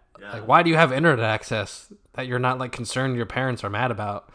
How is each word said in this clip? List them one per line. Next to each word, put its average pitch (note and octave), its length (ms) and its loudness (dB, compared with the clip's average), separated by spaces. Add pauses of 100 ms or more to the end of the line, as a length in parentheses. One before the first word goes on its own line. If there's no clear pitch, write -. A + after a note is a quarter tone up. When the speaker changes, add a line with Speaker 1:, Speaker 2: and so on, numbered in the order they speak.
(200)
Speaker 1:
Yeah. G2+ 140 -16
Speaker 2:
Like, A2 140 -10
why D#3 160 6
do E3+ 60 2
you D#3+ 60 4
have D#3+ 160 6
internet C#3 320 4
access G#2+ 720 -4 (200)
that C3 140 -8
you're B2 120 -2
not, B2+ 200 0
like, B2+ 140 -6
concerned B2+ 420 -2
your A#2 100 -2
parents B2+ 380 -2
are G2+ 60 -6
mad A#2 220 -2
about?" G2+ 440 -8